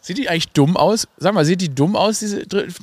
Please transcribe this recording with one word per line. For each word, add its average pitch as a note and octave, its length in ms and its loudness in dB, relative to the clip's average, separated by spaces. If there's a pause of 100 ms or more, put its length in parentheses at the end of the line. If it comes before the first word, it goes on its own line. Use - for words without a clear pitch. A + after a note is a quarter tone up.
Sieht F#3+ 180 -8
die B3+ 100 -4
eigentlich E3 220 -2
dumm D#3 260 4
aus? G3+ 400 0
Sag F#3+ 180 0
mal, E3 100 4
sieht F3+ 160 2
die D#3 140 -2
dumm D#3 220 0
aus, G#3 240 0
diese G3+ 260 -6
Dr-, - 220 -4 (140)